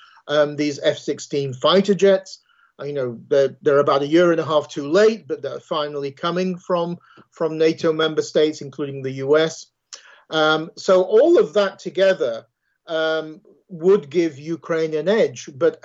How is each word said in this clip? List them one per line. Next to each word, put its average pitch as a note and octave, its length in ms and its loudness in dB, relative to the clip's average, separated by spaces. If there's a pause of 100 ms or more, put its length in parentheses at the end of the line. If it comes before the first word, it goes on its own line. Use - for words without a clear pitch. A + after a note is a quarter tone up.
(260)
um, D3 300 0
these D3 260 -4
F D3 140 0
sixteen C#3+ 560 -6
fighter F#3 420 2
jets. F#3+ 460 2 (400)
Uh, C3+ 40 -12
you C#3+ 100 -8
know, B2 340 -6
they're, C3+ 320 2
they're C#3+ 180 2
about C#3+ 240 2
a C#3+ 40 -2
year E3+ 260 4
and D#3+ 80 0
a D3+ 40 -6
half D3+ 240 0
too C#3+ 200 -10
late, G3 400 2
but D3 140 -8
they're C3+ 180 -10
finally D3 500 -6
coming F3 460 -4
from, F3 420 -4 (320)
from D#3+ 280 -4
nato D#3+ 340 2
member D#3 300 0
states, D#3 400 0
including C#3 400 -10
the C3+ 100 -8
U C3+ 240 0
S. D#3+ 300 -2 (640)
Um, D#3 460 0
so F#3 260 2
all C4+ 360 4
of F3 140 0
that G3 260 0
together, E3+ 680 -2 (400)
um, D#3+ 540 -4 (280)
would F3 420 0
give E3 280 -2
Ukraine D#3+ 560 -6
an D#3 140 -2
edge. E3 460 0
But D#3 300 0